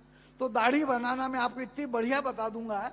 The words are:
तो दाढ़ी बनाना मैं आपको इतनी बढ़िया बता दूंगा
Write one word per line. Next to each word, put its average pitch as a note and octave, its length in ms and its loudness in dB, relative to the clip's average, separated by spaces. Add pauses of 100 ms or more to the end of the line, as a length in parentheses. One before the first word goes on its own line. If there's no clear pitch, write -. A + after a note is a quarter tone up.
(400)
तो B3+ 80 0
दाढ़ी B3 360 4
बनाना B3+ 440 0
मैं C4 120 -2
आपको A#3+ 200 -2
इतनी C#4+ 260 -6
बढ़िया A#3+ 340 2
बता A#3 280 -2
दूंगा A3 320 -4 (120)